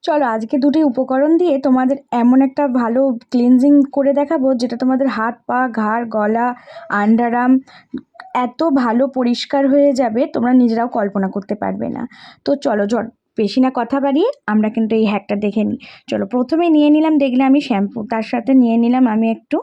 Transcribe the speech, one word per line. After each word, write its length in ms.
চলো, 180
আজকে 280
দুটি 200
উপকরণ 480
দিয়ে 180
তোমাদের 380
এমন 200
একটা 220
ভালো 200
ক্লিনজিং 420
করে 180
দেখাবো, 340
যেটা 160
তোমাদের 300
হাত, 280
পা, 140
ঘাড়, 240
গলা, 320
আন্ডারআর্ম 520
এত 160
ভালো 240
পরিষ্কার 640
হয়ে 220
যাবে, 280
তোমরা 200
নিজেরাও 440
কল্পনা 320
করতে 260
পারবে 340
না। 140
তো 120
চলো, 360
ঝট 140
বেশি 240
না 140
কথা 240
বাড়িয়ে 300
আমরা 280
কিন্তু 200
এই 160
হ্যাকটা 240
দেখে 240
নিই। 100
চলো, 240
প্রথমে 360
নিয়ে 260
নিলাম, 220
দেখলে 260
আমি 180
শ্যাম্পু, 380
তার 220
সাথে 220
নিয়ে 240
নিলাম 300
আমি 240
একটু 320